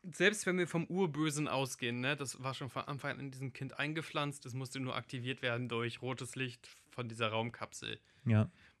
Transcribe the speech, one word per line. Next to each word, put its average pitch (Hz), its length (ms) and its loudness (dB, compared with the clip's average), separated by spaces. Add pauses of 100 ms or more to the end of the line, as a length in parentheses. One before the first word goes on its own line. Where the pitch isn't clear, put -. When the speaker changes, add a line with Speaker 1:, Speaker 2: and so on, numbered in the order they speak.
(120)
Speaker 1:
Selbst 208 340 4
wenn 185 120 4
wir 175 100 2
vom 165 180 2
Urbösen 156 640 2
ausgehen, 123 520 0
ne, 139 160 2
das 131 260 -6
war 131 120 -2
schon 139 140 -6
von 135 160 -4
Anfang 139 280 -4
an 123 80 -6
in 139 100 -6
diesem 131 220 -6
Kind - 260 -8
eingepflanzt, 147 680 -2
es 120 80 -8
musste 131 240 -4
nur 127 160 -2
aktiviert 127 480 -4
werden 123 260 0
durch 117 340 -2
rotes 123 340 -4
Licht 127 320 -6 (220)
von 120 180 -6
dieser 113 200 2
Raumkapsel. 110 720 -2 (280)
Speaker 2:
Ja. 110 240 8 (300)